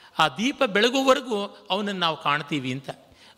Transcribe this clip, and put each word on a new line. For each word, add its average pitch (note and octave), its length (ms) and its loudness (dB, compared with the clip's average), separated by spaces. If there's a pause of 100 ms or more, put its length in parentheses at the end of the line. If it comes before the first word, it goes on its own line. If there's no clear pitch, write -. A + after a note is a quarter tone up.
(200)
ಆ D#3+ 80 6
ದೀಪ A3 360 -2
ಬೆಳಗುವವರೆಗೂ A#3+ 1080 0
ಅವನನ್ನು G3+ 280 -4
ನಾವು E3 240 -2
ಕಾಣ್ತೀವಿ C#3+ 480 -2
ಅಂತ. C3+ 180 -8 (480)